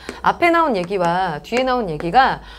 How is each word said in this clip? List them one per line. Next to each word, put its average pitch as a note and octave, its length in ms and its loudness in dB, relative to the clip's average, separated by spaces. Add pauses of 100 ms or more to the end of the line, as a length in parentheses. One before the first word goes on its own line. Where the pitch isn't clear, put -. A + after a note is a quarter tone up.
(220)
앞에 E4 300 2
나온 D#4+ 260 2
얘기와 F3 680 -2
뒤에 B3 200 -2
나온 B3 260 -2
얘기가 E3+ 520 2 (180)